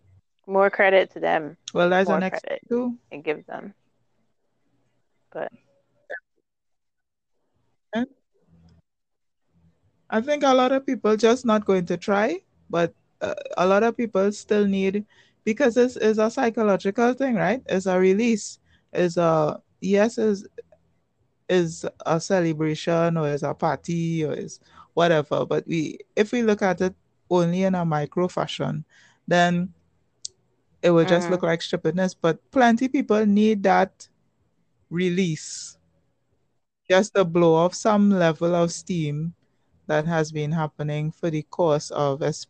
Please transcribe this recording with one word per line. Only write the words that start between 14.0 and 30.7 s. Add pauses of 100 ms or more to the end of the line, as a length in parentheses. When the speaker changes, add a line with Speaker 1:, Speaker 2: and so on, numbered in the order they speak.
Speaker 2:
still
need, (380)
because
this
is
a
psychological
thing,
right?
It's
a
release. (340)
It's
a, (200)
yes,
is, (1000)
is (200)
a
celebration
or
is
a
party
or
is (340)
whatever.
But
we, (160)
if
we
look
at
it (340)
only
in
a
micro
fashion, (420)
then (1080)